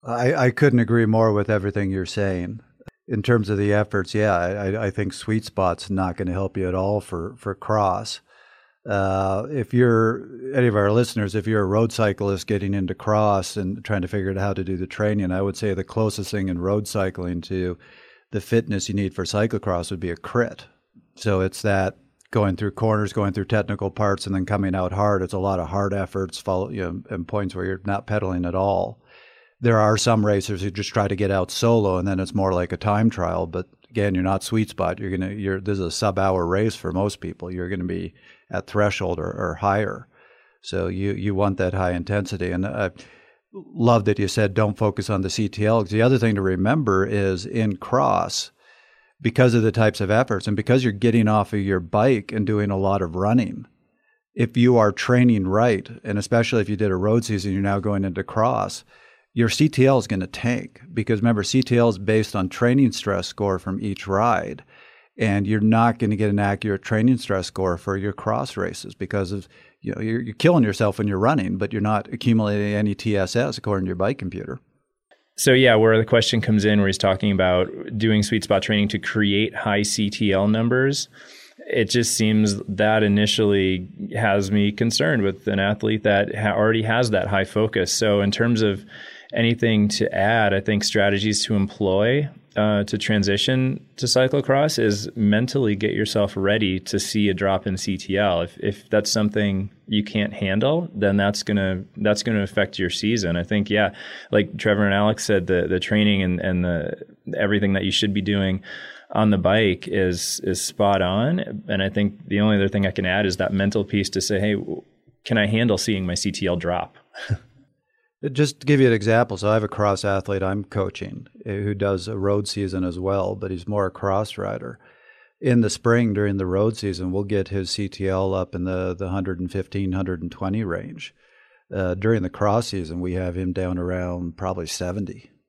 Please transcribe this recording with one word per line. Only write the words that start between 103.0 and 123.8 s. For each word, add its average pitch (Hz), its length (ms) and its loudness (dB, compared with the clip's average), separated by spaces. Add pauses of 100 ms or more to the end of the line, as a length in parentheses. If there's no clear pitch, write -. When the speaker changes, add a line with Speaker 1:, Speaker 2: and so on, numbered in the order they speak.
Speaker 2:
I 87 60 -2
think, 101 280 -2
yeah, 101 200 2 (400)
like 101 260 0
Trevor 104 280 2
and 98 100 2
Alex 104 300 2
said, 95 240 2
the, 87 200 2
the 90 120 0
training 104 420 2
and, 90 180 0
and 90 240 0
the, 85 300 -2 (420)
everything 101 360 2
that 95 100 0
you 95 80 -2
should 101 240 -2
be 101 80 0
doing 95 400 0 (480)
on 107 200 2
the 101 80 4
bike 95 500 2
is, 90 560 -2
is 92 180 -2
spot 101 400 0
on. 113 640 -2
And 98 160 -2
I 98 60 0
think - 400 -2
the 101 120 0
only 107 140 4
other 98 140 2
thing 98 180 0
I 90 60 -2
can 95 120 -2
add 95 220 0
is 90 120 -2
that 95 140 -2
mental 101 320 0
piece 101 260 -2
to 95 100 -2
say, 101 180 -2
"Hey, 104 160 0
w-, - 300 -6 (400)
can 113 140 0
I 104 80 2
handle 110 300 2
seeing 95 300 -2
my 87 80 -2
C 95 160 -2
T 92 160 -6
L 87 80 0
drop?" 87 420 -4 (320)
<laughs> 110 100 -2 (920)
Speaker 1:
Just 143 280 -2
to 131 60 -8
give 143 140 4
you 131 60 8
an 117 80 6
example, 110 420 2
so 101 140 0
I - 20 4
have 110 120 2
a 101 40 -4
cross 101 340 0
athlete 98 400 -2
I'm 98 220 -2
coaching, - 600 -6 (180)
eh, 101 160 -6
who 104 140 -2
does 98 340 -2
a 110 80 -6
road 101 320 0
season 92 340 -4
as 87 160 -4
well, 95 360 -2
but 95 160 -8
he's 87 180 -8
more 104 160 0